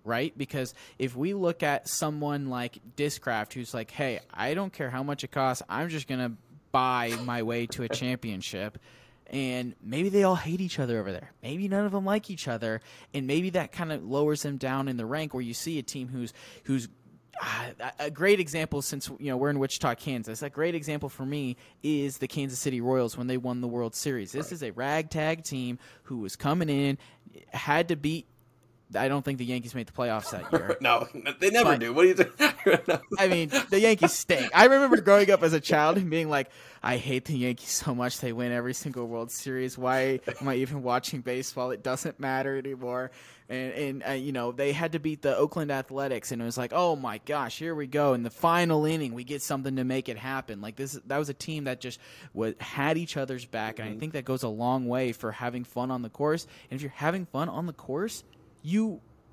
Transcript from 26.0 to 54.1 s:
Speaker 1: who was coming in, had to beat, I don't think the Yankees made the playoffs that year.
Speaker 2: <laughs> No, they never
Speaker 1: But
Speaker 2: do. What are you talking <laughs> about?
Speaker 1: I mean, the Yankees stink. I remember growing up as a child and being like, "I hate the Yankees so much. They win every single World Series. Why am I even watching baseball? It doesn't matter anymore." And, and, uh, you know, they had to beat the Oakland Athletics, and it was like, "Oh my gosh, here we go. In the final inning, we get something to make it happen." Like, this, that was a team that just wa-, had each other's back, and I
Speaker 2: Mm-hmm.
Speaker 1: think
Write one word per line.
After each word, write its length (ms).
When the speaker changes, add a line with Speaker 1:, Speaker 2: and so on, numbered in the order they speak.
Speaker 1:
who 160
was 180
coming 320
in, 300
had 340
to 80
beat, 300
I 140
don't 160
think 140
the 80
Yankees 280
made 120
the 80
playoffs 380
that 200
year. 260
Speaker 2:
<laughs> 40
No, 260
they 80
never 220
Speaker 1:
But 100
Speaker 2:
do. 140
What 100
are 40
you 60
talking 600
<laughs> 100
about? 160
Speaker 1:
I 80
mean, 240
the 100
Yankees 320
stink. 420
I 120
remember 340
growing 300
up 120
as 120
a 60
child 360
and 140
being 180
like, 220
"I 160
hate 260
the 140
Yankees 320
so 240
much. 260
They 140
win 180
every 220
single 340
World 220
Series. 480
Why 420
am 80
I 100
even 260
watching 400
baseball? 480
It 120
doesn't 380
matter 380
anymore." 540
And, 240
and, 340
uh, 60
you 180
know, 220
they 200
had 200
to 60
beat 240
the 160
Oakland 320
Athletics, 600
and 120
it 20
was 140
like, 160
"Oh 200
my 300
gosh, 340
here 160
we 120
go. 260
In 120
the 60
final 540
inning, 300
we 100
get 160
something 360
to 80
make 260
it 80
happen." 420
Like, 160
this, 300
that 100
was 140
a 40
team 300
that 160
just 180
wa-, 260
had 380
each 180
other's 300
back, 320
and 100
I 40
Speaker 2:
Mm-hmm. 80
Speaker 1:
think 120